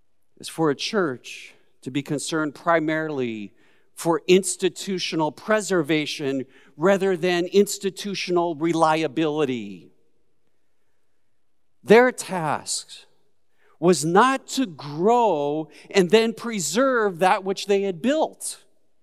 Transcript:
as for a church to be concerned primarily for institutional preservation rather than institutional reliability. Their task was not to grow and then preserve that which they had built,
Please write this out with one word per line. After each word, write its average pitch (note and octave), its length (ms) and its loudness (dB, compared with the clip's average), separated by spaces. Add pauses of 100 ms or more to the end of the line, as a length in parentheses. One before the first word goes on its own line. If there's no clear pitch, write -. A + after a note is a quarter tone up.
(400)
as - 80 -14
for D#3+ 220 -2
a C#3 60 0
church - 800 -6 (260)
to C3 100 -10
be C3+ 120 -4
concerned D3+ 520 -4
primarily D#3 960 -2 (420)
for D#3+ 360 -2
institutional F3 1000 0
preservation D#3 1160 -2 (320)
rather F#3+ 400 2
than F3 300 0
institutional F3+ 1080 0
reliability. D3+ 1400 -2 (1900)
Their A#3+ 300 6
task - 800 -6 (840)
was D#3 280 2
not B3 420 2
to C4 180 -2
grow D#3 1040 0 (200)
and F3+ 220 4
then A3+ 220 4
preserve A3 840 0
that F#3+ 240 2
which F#3+ 220 -6
they G3+ 160 2
had F#3+ 200 -4
built, - 600 -4 (400)